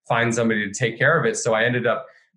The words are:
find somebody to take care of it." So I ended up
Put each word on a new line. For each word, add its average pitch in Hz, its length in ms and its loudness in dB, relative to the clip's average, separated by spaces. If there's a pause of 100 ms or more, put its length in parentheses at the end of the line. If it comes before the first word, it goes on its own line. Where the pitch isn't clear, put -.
find 120 260 0
somebody 113 320 0
to 98 60 -10
take 113 240 -4
care 151 220 2
of 117 60 0
it." 110 120 0
So 117 160 0
I 110 100 2
ended 123 240 0
up - 180 -2 (320)